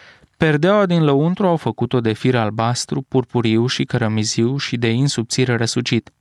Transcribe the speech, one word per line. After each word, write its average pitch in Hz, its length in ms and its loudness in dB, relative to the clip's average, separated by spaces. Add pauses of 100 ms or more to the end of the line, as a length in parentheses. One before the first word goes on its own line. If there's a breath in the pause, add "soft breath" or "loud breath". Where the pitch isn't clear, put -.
(380 loud breath)
Perdeaua 170 480 4
din 170 180 2
lăuntru 156 440 2
au 170 100 2
făcut-o 120 440 -2
de 113 120 0
fir 127 220 0
albastru, 117 640 -2
purpuriu 120 680 0
și - 160 -2
cărămiziu 113 760 -2
și 127 200 -6
de 117 120 0
in 127 180 0
subțire 123 480 -2
răsucit. 113 640 -2